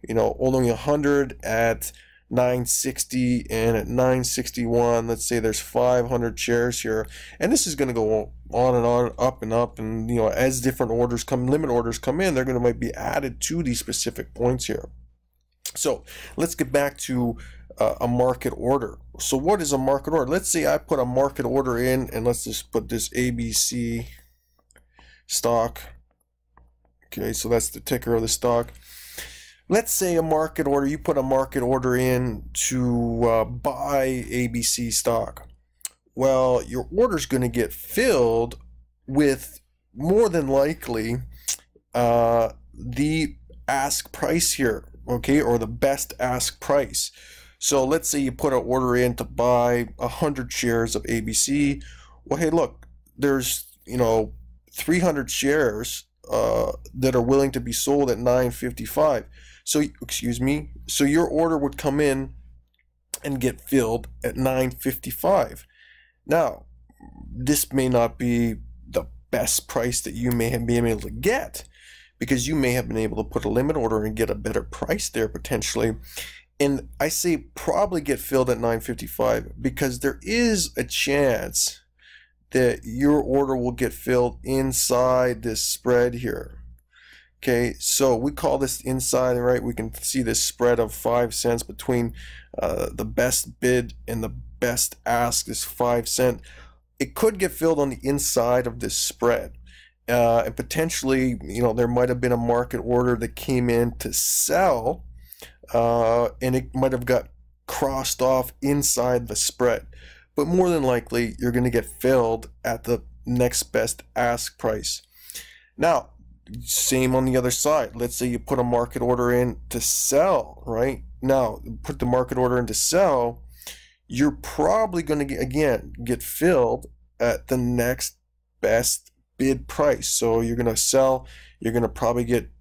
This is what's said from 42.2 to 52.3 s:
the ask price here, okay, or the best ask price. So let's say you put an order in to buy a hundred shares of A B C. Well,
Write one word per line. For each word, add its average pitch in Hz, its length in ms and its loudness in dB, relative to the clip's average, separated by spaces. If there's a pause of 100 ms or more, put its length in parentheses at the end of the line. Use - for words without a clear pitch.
the 147 600 -2 (320)
ask 139 440 -2
price 160 420 0
here, 117 320 0 (220)
okay, 123 320 2
or 120 200 2
the 110 80 -4
best 139 520 -2
ask 123 400 -2
price. - 520 0 (480)
So 135 260 2
let's 160 240 0
say 143 100 0
you 135 120 0
put 131 220 0
an 123 120 2
order 123 300 2
in 123 220 2
to 120 60 -4
buy 120 640 2 (100)
a 123 80 -2
hundred 131 440 -2
shares 117 440 0
of 104 120 -4
A 113 140 -2
B 110 120 -6
C. 143 480 0 (440)
Well, 139 140 -2